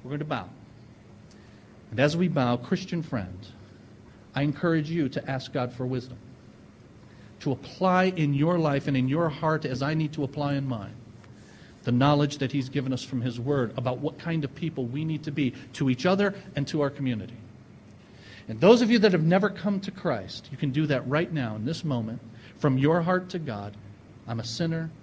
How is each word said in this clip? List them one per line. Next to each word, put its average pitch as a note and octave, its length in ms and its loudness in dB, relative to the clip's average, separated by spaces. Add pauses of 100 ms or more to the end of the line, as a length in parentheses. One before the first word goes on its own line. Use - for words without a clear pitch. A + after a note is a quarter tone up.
We're B2+ 60 -12
going D3 100 -4
to D3+ 60 -4
bow. A#2 240 -4 (1400)
And A2 80 -4
as D3+ 160 6
we F3+ 120 4
bow, B2 300 2
Christian E3+ 460 -2
friend, F#2+ 440 -6 (840)
I C#3 100 0
encourage D#3 460 2
you E3 200 0
to - 200 -6
ask C3 220 -4
God B2 220 -2
for B2+ 120 -6
wisdom, B2+ 320 -6 (1200)
to C#3+ 100 0
apply F#3 540 2
in E3+ 280 2
your D#3+ 240 4
life C#3+ 300 2
and C#3 100 2
in B2+ 100 4
your D#3+ 220 2
heart, D#3 360 0
as B2+ 180 -2
I D3 100 0
need D#3 200 0
to D3 100 -2
apply C#3+ 320 -2
in C#3 120 -2
mine, A2 280 -6 (880)
the C3+ 80 0
knowledge C#3+ 480 4
that C3 120 -2
He's C3 180 -2
given C3 220 -2
us B2 120 -4
from B2+ 180 -4
His A#2+ 180 -4
Word B2+ 380 0
about B2 220 -2
what D3+ 180 -4
kind E3 260 -2
of C3+ 120 -6
people D#3 300 -4
we C#3+ 200 -4
need D#3 180 -4
to D#3 80 -6
be C3+ 220 0 (200)
to C3+ 180 2
each B2 160 0
other G3 260 4 (220)
and C#3 140 -2
to D#3 120 0
our C#3 80 2
community. B2 480 -4 (1120)
And A2 120 -8
those A3 220 10
of A#3 80 2
you A#3+ 100 6
that G3+ 120 6
have E3 120 2
never F#3+ 260 4
come G3+ 320 -2
to G3 100 -10
Christ, A2 600 -6
you C3 60 -12
can C#3+ 140 -2
do D3+ 160 2
that C3 200 0
right C#3+ 240 2
now B2 240 -2
in A2 100 -6
this D#3+ 180 -4
moment, A#2+ 360 -2 (380)
from C3+ 220 4
your D#3+ 240 4
heart F3+ 260 0
to F3+ 100 -6
God. G#2 380 -8 (500)
"I'm A2+ 120 -4
a G#2 40 -6
sinner. E3 460 -4 (140)